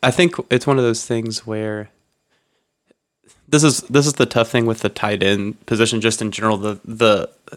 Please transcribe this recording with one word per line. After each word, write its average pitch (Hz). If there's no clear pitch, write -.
I 127
think 170
it's 123
one 139
of 127
those 113
things 113
where 107
this 147
is, 143
this 139
is 147
the 123
tough 113
thing 117
with 113
the 107
tight 104
end 98
position, 113
just 110
in 107
general, 110
the, 104
the, 110